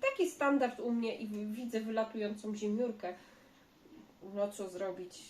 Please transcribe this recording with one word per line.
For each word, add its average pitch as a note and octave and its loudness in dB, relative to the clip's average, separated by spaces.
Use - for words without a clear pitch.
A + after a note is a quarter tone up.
Taki F4+ 4
standard C#4 4
u A#3+ 0
mnie A3+ 2
i A3+ -6
w-, G#3 -4
widzę A#3 -2
wylatującą A3 -2
ziemiórkę. G#3 0
No G3+ 4
co G3 -6
zrobić? F3+ -4